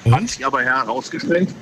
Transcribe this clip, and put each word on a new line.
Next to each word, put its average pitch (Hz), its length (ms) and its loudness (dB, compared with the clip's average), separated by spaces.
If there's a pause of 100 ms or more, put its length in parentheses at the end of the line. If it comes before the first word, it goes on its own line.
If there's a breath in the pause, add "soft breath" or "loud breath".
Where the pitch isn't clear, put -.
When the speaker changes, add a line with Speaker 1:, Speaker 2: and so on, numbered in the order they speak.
Speaker 1:
Mhm. 117 80 6
Speaker 2:
Hat 143 160 2
sich 127 160 -6
aber 135 160 0
herausgestellt, 131 880 0 (120)